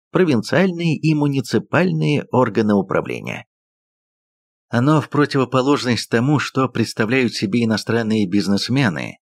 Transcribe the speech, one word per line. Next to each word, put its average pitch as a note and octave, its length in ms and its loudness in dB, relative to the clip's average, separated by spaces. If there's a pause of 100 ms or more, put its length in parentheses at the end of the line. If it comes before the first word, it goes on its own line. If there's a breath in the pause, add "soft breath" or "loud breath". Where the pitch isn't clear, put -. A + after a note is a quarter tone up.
(120)
провинциальные E3+ 840 0
и D#3 180 0
муниципальные D3 1160 0
органы A2 440 2
управления. C#2 720 -4 (1300)
Но C#3 280 4
в - 80 -10
противоположность C3 1040 0
тому, B2+ 280 2
что C3 300 -2
представляют A#2 640 -2
себе A2+ 320 -2
иностранные A2 640 0
бизнесмены, G2 1000 -2